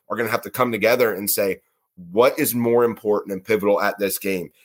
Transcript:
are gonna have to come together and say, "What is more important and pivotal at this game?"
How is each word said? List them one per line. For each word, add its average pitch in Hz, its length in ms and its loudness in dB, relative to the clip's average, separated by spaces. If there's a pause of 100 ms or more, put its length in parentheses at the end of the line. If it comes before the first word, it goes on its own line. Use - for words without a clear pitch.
are 104 80 -6
gonna 113 120 -2
have 117 140 0
to 101 60 -12
come 123 220 0
together 107 420 2
and 98 160 -6
say, 98 320 -2 (500)
"What 123 280 4
is 120 160 -2
more 117 300 2
important 104 480 -2
and 92 100 -8
pivotal 101 380 2
at 98 180 -2
this 98 200 -2
game?" 92 320 -6 (140)